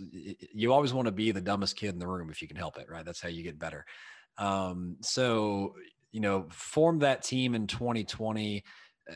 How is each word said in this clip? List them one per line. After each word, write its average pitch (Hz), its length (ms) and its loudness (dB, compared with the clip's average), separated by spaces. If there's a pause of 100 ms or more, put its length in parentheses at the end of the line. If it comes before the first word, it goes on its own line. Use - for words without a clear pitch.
(140)
y-, 90 80 -12 (200)
y-, - 120 -16
you 110 180 4
always 135 220 6
wanna 123 180 2
be 107 200 2
the 98 100 -2
dumbest 98 340 0
kid 104 140 -4
in 87 100 -6
the 87 80 -4
room 90 220 -6
if 78 120 -12
you 80 60 -12
can 80 100 -12
help 82 200 -6
it, - 120 -14
right? 82 160 -12
That's 87 140 -10
how 90 80 -8
you 82 160 -6
get 80 160 -10
better. 78 260 -8 (520)
Um, 92 640 -2
so, 107 760 2 (380)
you 107 80 -4
know, 98 280 2
formed 160 520 4
that 135 220 6
team 127 320 2
in 110 120 0
twenty 120 380 -2
twenty. 107 580 -2 (520)